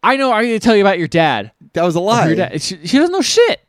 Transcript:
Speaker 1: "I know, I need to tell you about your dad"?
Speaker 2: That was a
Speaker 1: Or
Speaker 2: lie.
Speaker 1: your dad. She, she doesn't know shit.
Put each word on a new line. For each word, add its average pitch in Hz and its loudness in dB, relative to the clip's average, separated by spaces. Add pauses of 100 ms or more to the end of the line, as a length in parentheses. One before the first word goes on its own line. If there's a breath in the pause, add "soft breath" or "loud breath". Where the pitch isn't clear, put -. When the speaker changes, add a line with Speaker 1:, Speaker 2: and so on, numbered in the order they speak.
Speaker 1:
"I 247 2
know, 269 0
I 220 0
need 233 -2
to 220 -2
tell 226 2
you 202 4
about 196 2
your 165 -4
dad"? 135 0 (220)
Speaker 2:
That 165 -2
was 175 0
a 175 0
Speaker 1:
Or 185 -4
Speaker 2:
lie. 220 2
Speaker 1:
your 160 0
dad. 170 -4
She, 170 -12
she 254 0
doesn't 339 2
know 370 -2
shit. 466 0